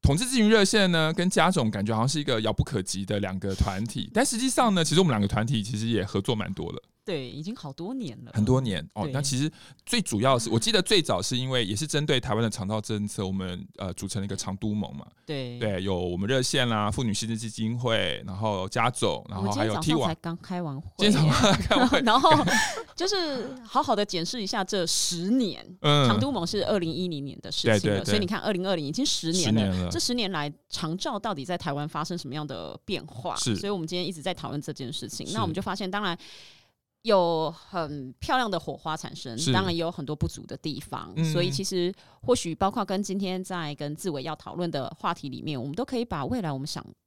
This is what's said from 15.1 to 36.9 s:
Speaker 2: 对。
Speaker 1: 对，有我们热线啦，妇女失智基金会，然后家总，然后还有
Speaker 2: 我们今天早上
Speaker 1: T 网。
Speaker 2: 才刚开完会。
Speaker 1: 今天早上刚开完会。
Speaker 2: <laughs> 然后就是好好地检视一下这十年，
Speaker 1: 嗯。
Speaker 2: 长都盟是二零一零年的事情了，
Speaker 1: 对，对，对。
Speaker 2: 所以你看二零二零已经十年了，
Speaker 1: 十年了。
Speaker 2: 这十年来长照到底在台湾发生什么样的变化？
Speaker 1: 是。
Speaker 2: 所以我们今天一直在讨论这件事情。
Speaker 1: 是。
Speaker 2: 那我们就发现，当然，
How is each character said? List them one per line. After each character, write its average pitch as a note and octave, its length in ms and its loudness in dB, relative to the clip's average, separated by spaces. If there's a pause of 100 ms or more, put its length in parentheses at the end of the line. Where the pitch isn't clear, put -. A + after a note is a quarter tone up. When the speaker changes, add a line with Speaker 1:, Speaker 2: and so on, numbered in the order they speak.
Speaker 2:
对。 B2+ 320 -8
Speaker 1:
对， G#2 240 -2
有 F#2+ 160 0
我 F2 200 -2
们 G2 100 -2
热 C3 140 2
线 B2+ 260 2
啦， G#2 240 2
妇 C3+ 140 -2
女 G#2+ 80 0
失 A2+ 120 -4
智 A2+ 120 -4
基 A2+ 120 -8
金 A2+ 300 -4
会， G2 480 0
然 F#2+ 80 -8
后 G2+ 320 -2
家 A#2+ 220 2
总， E2 400 -2
然 F#2+ 120 -6
后 G2 120 0
还 - 100 0
有 G#2+ 80 0
Speaker 2:
我 G2+ 40 0
们 - 60 -2
今 E3 140 2
天 - 20 2
早 - 40 2
上 - 0 -
Speaker 1:
T - 0 -
网。 - 80 0
Speaker 2:
才 D#3+ 60 -2
刚 E3+ 200 -8
开 F3+ 260 -8
完 D3 200 -6
会。 - 60 -14 (100)
Speaker 1:
今 G#3+ 120 6
天 G#3 40 6
早 D#3 180 6
上 - 100 4
刚 G3+ 200 6
开 - 160 4
完 B3+ 100 6
会。 - 120 6
Speaker 2:
<laughs> C#4+ 40 2
然 A#3 160 6
后 D#4+ 100 8 (640)
就 F4 140 -2
是 C#4+ 560 -2
好 A#3+ 180 0
好 B3+ 140 2
地 G3+ 100 2
检 F3 200 -2
视 A#3 180 -4
一 - 20 -4
下 G3+ 160 -2
这 F#3 240 0
十 F3 440 0
年， A3+ 360 2 (140)
Speaker 1:
嗯。 D3 300 6
Speaker 2:
长 - 100 4
都 C#4 100 2
盟 G3 160 0
是 G3 200 0
二 G#3+ 120 2
零 E3 140 0
一 F3+ 160 -2
零 D3 160 -4
年 - 160 -10
的 - 100 -14
事 - 120 -4
情 A#2+ 100 4
了， G#2 80 6
Speaker 1:
对， G#2 120 2
对， G2 80 2
对。 F#2+ 60 -4
Speaker 2:
所 G#2 120 2
以 - 20 4
你 G#2 60 0
看 G3 160 -2
二 G#3+ 100 0
零 F#3 160 -2
二 G3 80 2
零 D#3 100 -2
已 C#3 60 -4
经 B3 140 0
十 - 260 0
年 D#3 240 2
了， A2 60 4
Speaker 1:
十 G2 80 2
年 F#2 160 0
了。 F2 40 -4
Speaker 2:
这 - 80 -4
十 - 160 0
年 A3+ 200 0
来 D3 180 -2 (160)
长 E3 300 -4
照 A#3 200 -4
到 G3+ 160 -4
底 C#3 120 -6
在 F3 120 -4
台 E3 140 -4
湾 D3 160 -4
发 D3+ 160 -4
生 E3+ 140 -6
什 D3+ 100 -8
么 B2+ 80 -8
样 D3+ 100 -4
的 F2 380 -10
变 F#3 240 -4
化？ - 300 -6
Speaker 1:
是。 - 180 0
Speaker 2:
所 F#2+ 100 -4
以 G3+ 60 -2
我 G3+ 60 -2
们 D#3+ 100 -4
今 E3+ 80 -6
天 F3+ 100 -2
一 G3 60 -4
直 D#3+ 100 -10
在 F3+ 120 -2
讨 - 160 -8
论 D3 120 -4
这 D3+ 120 -10
件 B2+ 180 -8
事 - 160 -8
情。 - 180 -10
Speaker 1:
是。 F3 80 -6
Speaker 2:
那 A3 80 0
我 G3 60 2
们 D#3+ 60 -2
就 F#3+ 80 -4
发 F#3+ 120 -4
现， G3 160 -6
当 G#3 140 -4
然， F3 140 -2 (840)